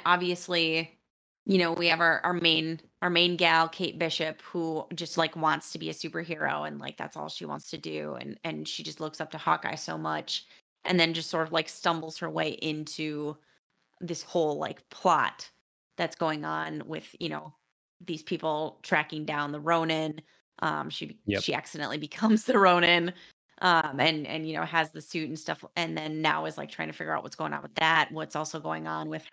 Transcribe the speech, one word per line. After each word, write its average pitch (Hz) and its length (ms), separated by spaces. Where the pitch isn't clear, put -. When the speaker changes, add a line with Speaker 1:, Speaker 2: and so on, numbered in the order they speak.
Speaker 1:
obviously, 175 920
you 190 120
know, 170 140
we 170 160
have 170 120
our, 165 240
our 180 100
main 160 440
our 180 60
main 175 280
gal, 165 320
Kate 165 300
Bishop, 160 420
who 160 540
just, 165 220
like, 160 180
wants 156 360
to 165 80
be 160 100
a 156 40
superhero 156 760
and, 143 120
like, 139 180
that's 156 180
all 151 140
she 160 160
wants 147 240
to 160 80
do, 151 380
and, 131 280
and 156 240
she - 140
just - 180
looks 156 220
up 156 100
to 156 60
Hawkeye 160 380
so 160 220
much, 156 480
and 175 160
then 165 140
just 165 160
sort 160 160
of, 160 80
like, 160 160
stumbles 160 480
her 165 120
way 156 220
into 151 840
this 170 220
whole, 156 360
like, - 320
plot - 600
that's 165 200
going 156 280
on 156 440
with, 156 320
you 170 80
know, 151 260
these 170 220
people 156 600
tracking 151 420
down 147 280
the 147 80
Ronin. 160 600
Um, 151 300
she 151 160
be-, - 200
Speaker 2:
Yep. 101 180
Speaker 1:
she 139 100
accidentally 147 440
<laughs> - 20
becomes 214 440
the 240 140
Ronin, 175 560
um, 156 380
and, 156 260
and, 156 220
you 160 60
know, 160 100
has 160 280
the 160 80
suit 156 280
and 156 100
stuff, - 260
and 165 200
then 156 260
now 156 220
is, 156 140
like, 147 120
trying 160 180
to 156 60
figure 156 220
out - 60
what's - 140
going 156 160
on 147 100
with 147 140
that, 160 360
what's 156 240
also 156 240
going 160 260
on 156 220
with 156 240